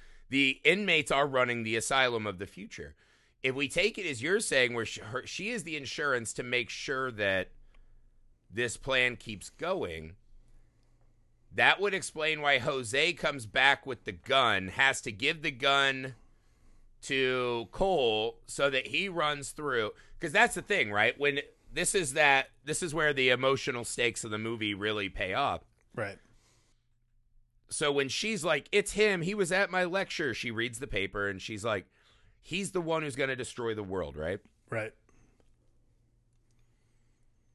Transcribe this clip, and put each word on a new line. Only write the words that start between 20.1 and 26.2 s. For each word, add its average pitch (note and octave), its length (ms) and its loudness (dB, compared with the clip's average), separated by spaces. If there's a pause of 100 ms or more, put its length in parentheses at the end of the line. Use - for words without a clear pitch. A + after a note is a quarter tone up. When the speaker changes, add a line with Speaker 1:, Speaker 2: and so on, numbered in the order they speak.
Speaker 1:
'Cause D#3+ 120 -4
that's A3 220 4
the F3+ 80 -6
thing, D#3 300 0
right? G#2+ 260 2
When C#3+ 220 0 (320)
this E3 220 0
is D3+ 200 0
that, C#3 340 6 (160)
this D3 180 -4
is F3 120 -4
where E3 180 4
the C3 160 4
emotional B2+ 560 2
stakes A#2+ 400 -2
of A#2 60 -8
the G#2+ 80 -2
movie A2 360 -4
really G#2 340 -2
pay F#2+ 260 -4
off. A#2+ 280 0 (320)
Speaker 2:
Right. G2 240 -6 (1500)